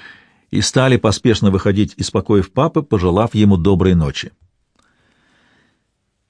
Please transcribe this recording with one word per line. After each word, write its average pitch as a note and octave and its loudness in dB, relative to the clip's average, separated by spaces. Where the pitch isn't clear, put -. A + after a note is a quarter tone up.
и G2+ -2
стали C3 2
поспешно A2 0
выходить G2 0
из - -8
покоев G2+ -2
папы, D#3 -2
пожелав G2 -2
ему G#2 2
доброй F2+ 2
ночи. D2+ -4